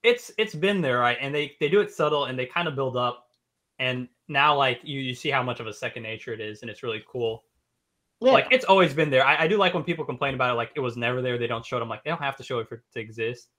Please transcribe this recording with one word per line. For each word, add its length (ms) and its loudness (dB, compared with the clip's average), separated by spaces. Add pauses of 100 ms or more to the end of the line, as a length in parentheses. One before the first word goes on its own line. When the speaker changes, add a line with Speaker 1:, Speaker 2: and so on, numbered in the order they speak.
Speaker 1:
it's, 340 2
it's 180 -2
been 260 0
there, 180 2
right? 220 2
And 140 -4
they, 240 -4
they 100 2
do 120 4
it 120 -2
subtle, 320 0
and 140 -6
they 80 -4
kinda 240 -2
build 260 -4
up, 300 -4 (520)
and 300 -4 (200)
now, 280 4
like, 260 0
you, 180 -8
you 140 -6
see 140 -6
how 140 4
much 160 -4
of 80 -8
a 60 -10
second 300 -8
nature 300 -10
it 80 -10
is, 200 -10
and 100 -12
it's 120 -16
really 280 -6
cool. 340 -6 (760)
Speaker 2:
Yeah. 120 6
Speaker 1:
Like, 180 6
it's 140 4
always 280 6
been 180 2
there. 140 6
I, 180 4
I 40 2
do 100 2
like 180 4
when 80 0
people 220 -4
complain 300 -2
about 180 0
it, 40 0
like, 180 -4
it 60 -4
was 160 -4
never 240 0
there, 160 -2
they 100 -2
don't 180 -4
show 120 -6
it. 40 -2
I'm 80 -6
like, 140 -10
they 80 -6
don't 120 -6
have 140 -4
to 60 -18
show 160 -4
it 100 -8
for 60 -10
it 60 -20 (120)
to 80 -8
exist. 580 -8